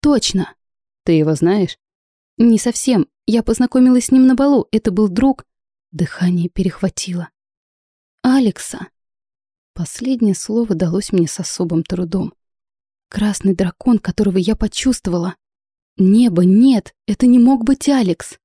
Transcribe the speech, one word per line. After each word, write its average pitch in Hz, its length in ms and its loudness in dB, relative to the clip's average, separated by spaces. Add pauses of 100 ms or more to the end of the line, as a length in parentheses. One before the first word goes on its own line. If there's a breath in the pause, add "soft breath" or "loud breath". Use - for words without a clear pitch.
«Точно!» 254 540 -2 (480)
«Ты 175 100 0
его 156 220 2
знаешь?» 180 420 0 (600)
«Не 226 200 4
совсем. 233 500 -2 (200)
Я 226 160 0
познакомилась 247 640 2
с - 60 -2
ним 262 140 4
на 262 100 4
балу. 269 360 2
Это 214 200 -2
был 208 180 0
друг». 262 360 0 (500)
Дыхание 175 540 -2
перехватило. 180 800 -6 (920)
«Алекса!» - 680 -2 (840)
Последнее 226 600 -4
слово 220 400 -4
далось 175 380 -4
мне 175 120 2
с - 140 -10
особым 165 440 -4
трудом. 180 500 -6 (760)
Красный 202 480 -2
дракон, 196 440 -2
которого 196 380 -2
я 190 200 -2
почувствовала. 180 800 -4 (580)
Небо, 190 480 4
нет, 214 500 4 (140)
это 214 200 0
не 247 120 6
мог 240 240 4
быть 269 240 0
Алекс. 240 580 -2